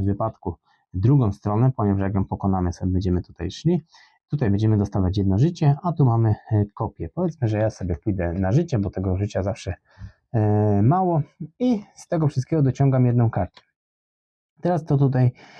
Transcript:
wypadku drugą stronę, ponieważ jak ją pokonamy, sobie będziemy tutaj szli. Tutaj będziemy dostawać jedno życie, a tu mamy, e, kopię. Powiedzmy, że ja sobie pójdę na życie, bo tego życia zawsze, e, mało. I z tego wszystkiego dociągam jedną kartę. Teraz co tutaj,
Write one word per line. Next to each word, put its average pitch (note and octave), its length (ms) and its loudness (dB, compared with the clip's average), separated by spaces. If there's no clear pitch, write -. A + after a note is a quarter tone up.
wypadku G2 540 -4
drugą A2+ 380 2
stronę, A2 440 0
ponieważ G2+ 240 0
jak F#2+ 140 -2
ją G2 100 0
pokonamy, F#2 480 -2
sobie F#2 200 -4
będziemy F#2 300 0
tutaj - 280 -10
szli. E3+ 340 -2
Tutaj C3 200 0
będziemy G#2+ 280 2
dostawać G2 400 0
jedno F#2+ 200 2
życie, D3+ 440 2
a F3 100 -4
tu D3+ 120 2
mamy, A2+ 300 2
e, G#2 120 2
kopię. F#2 400 -8
Powiedzmy, D#3+ 340 -4
że G#2+ 100 -2
ja G#2+ 120 0
sobie F#2+ 260 -6
pójdę F2 360 -4
na F#2+ 200 0
życie, C#3+ 260 0
bo G2+ 120 -2
tego F#2 260 -4
życia G2+ 260 -4
zawsze, F#2+ 320 -6
e, G#2 500 2
mało. E3+ 400 2
I A#3+ 260 -2
z - 140 -20
tego D#3+ 200 0
wszystkiego D3 340 -2
dociągam C3 440 2
jedną A#2+ 240 2
kartę. - 300 -6
Teraz F3 240 -2
co C#3+ 120 0
tutaj, B2+ 360 4